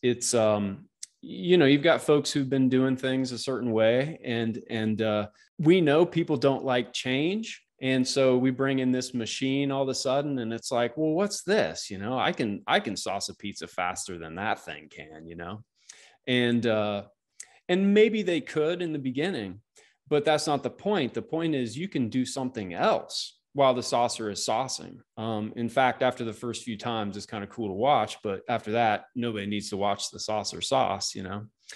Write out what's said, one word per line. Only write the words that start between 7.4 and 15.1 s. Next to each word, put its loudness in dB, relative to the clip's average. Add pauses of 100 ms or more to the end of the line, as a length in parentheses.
And 2
so 4
we 2
bring 0
in 2
this -2
machine -2
all 0
of -2
a -2
sudden, 0
and -4
it's -8
like, 0
"Well, 2
what's 0
this?" 0
You -8
know, -4
"I 2
can, -2
I 4
can -6
sauce -6
a -14
pizza -10
faster -6
than -10
that -4
thing -14
can," -18